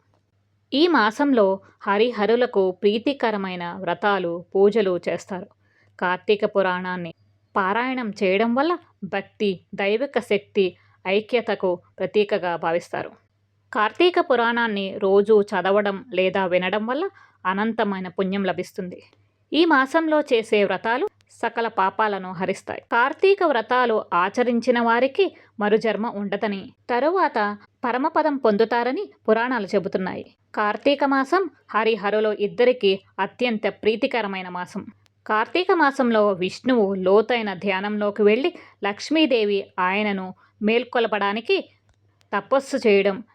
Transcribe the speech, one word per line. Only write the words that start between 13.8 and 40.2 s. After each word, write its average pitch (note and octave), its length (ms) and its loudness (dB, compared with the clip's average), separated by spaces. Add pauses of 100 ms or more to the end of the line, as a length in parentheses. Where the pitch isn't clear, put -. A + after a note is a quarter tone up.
పురాణాన్ని A#3 800 0
రోజూ G3+ 440 4
చదవడం G3 720 0
లేదా F#3 320 0
వినడం F#3 400 0
వల్ల D4 240 -4 (360)
అనంతమైన G3+ 640 -2
పుణ్యం F#3+ 360 -2
లభిస్తుంది. F3+ 600 -6 (500)
ఈ D#4+ 120 4
మాసంలో D4+ 560 2
చేసే A3 420 2
వ్రతాలు A3+ 440 -2 (240)
సకల A#3 360 -4
పాపాలను G3 640 -2
హరిస్తాయి. F#3 500 -6 (100)
కార్తీక D4+ 520 2
వ్రతాలు B3 720 0
ఆచరించిన A#3 680 0
వారికి B3+ 560 0 (240)
మరుజన్మ G#3+ 560 0
ఉండదని, G3+ 560 -6 (180)
తరువాత B3+ 680 0 (280)
పరమపదం C#4+ 520 0
పొందుతారని A#3+ 720 0 (200)
పురాణాలు A3+ 360 0
చెబుతున్నాయి. F#3 600 -4 (300)
కార్తీక G#3+ 480 0
మాసం C#4 460 0 (220)
హరిహరులు G#3+ 580 0
ఇద్దరికీ G#3 680 0 (200)
అత్యంత G#3+ 480 -2
ప్రీతికరమైన G#3 840 -2
మాసం. F3+ 360 -10 (420)
కార్తీక A#3 440 0
మాసంలో B3+ 600 4
విష్ణువు G3 600 0
లోతైన G#3 600 2
ధ్యానంలోకి G#3 720 -2
వెళ్ళి C4 300 4 (300)
లక్ష్మీదేవి G#3 840 0 (120)
ఆయనను F#3+ 540 -2 (280)